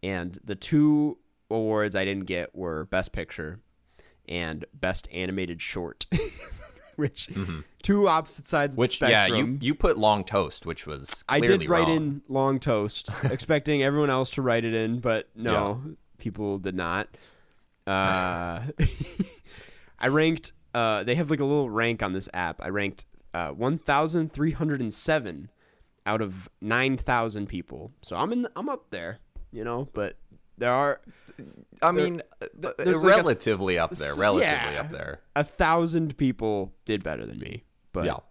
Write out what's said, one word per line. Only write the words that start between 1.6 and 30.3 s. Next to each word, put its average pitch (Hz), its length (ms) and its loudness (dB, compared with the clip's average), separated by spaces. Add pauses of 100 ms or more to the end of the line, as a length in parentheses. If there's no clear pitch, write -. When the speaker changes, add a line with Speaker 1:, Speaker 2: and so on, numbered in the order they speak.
Speaker 1:
I 95 100 0
didn't 98 200 -2
get 87 300 -4
were 80 300 -6
Best 92 280 -2
Picture 82 460 -8 (680)
and 82 460 -6
Best 92 380 -4
Animated 92 500 -6
Short, - 440 -8 (460)
<laughs> - 460 -20
which, - 340 -6
Speaker 2:
Mm-hmm. 87 300 -6 (200)
Speaker 1:
two 202 260 4
opposite 160 400 0
sides 143 260 0
of - 20 -8
the 131 60 -4
Speaker 2:
Which, 123 200 2
yeah, 113 240 6
Speaker 1:
spectrum. 117 360 2
Speaker 2:
you, 117 80 -2
you 151 60 2
put - 220 4
Long 107 260 4
Toast, 90 420 0
which 80 200 -8
was 69 440 -10
Speaker 1:
I 139 100 4
Speaker 2:
clearly 190 200 6
Speaker 1:
did 160 100 -2
write 170 180 4
Speaker 2:
wrong. 165 80 2
Speaker 1:
in 147 320 -2
Long 135 320 2
Toast, 107 580 -2
Speaker 2:
<laughs> - 60 -8
Speaker 1:
expecting 143 580 2
everyone 143 300 2
else 131 200 0
to 143 100 -4
write 117 240 2
it 113 100 0
in, 113 240 0
but 117 360 0
no, 107 500 0
Speaker 2:
Yeah. 156 80 -12 (260)
Speaker 1:
people 101 400 -4
did 95 160 -4
not. 90 320 -2 (800)
Uh, 92 760 0 (160)
<laughs> - 1200 -4
I - 100 0
ranked, 156 420 2 (220)
uh, 113 300 2
they 120 120 2
have, 160 140 0
like, 151 100 2
a 139 60 2
little 143 240 2
rank 113 340 0
on 95 100 -2
this 95 200 -6
app. 87 300 -4
I 82 60 -6
ranked, 98 360 -4 (280)
uh, 85 180 -4
one 123 260 -2
thousand 156 560 0
three 151 180 0
hundred 139 300 -2
and 110 120 -4
seven 107 560 -4 (560)
out 107 160 0
of 95 280 -8 (120)
nine 127 360 0
thousand 113 500 -2
people. 87 440 -10 (100)
So - 140 -10
I'm 147 160 0
in, 240 240 -2
I'm 277 140 -6
up - 220 -10
there, 92 280 -8 (320)
you 113 120 -10
know, 120 300 -4
but 101 240 -6 (400)